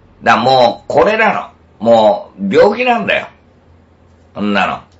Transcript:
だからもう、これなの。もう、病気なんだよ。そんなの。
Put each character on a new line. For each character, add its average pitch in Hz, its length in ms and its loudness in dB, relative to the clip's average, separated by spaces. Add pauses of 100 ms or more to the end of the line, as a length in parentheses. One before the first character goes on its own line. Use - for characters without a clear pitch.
(220)
だ 113 120 2
か 110 40 2
ら 117 60 -2
も 127 400 0
う、 - 60 -20
こ 151 160 2
れ 214 120 0
な 214 160 0
の。 - 160 -10 (300)
も 110 580 2
う、 98 160 -4
病 202 240 2
気 247 80 -4
な 233 140 0
ん 202 80 -8
だ 80 120 -2
よ。 - 80 -12 (1080)
そ 95 60 -10
ん 104 120 -4
な 95 140 -2
の。 - 160 -10 (160)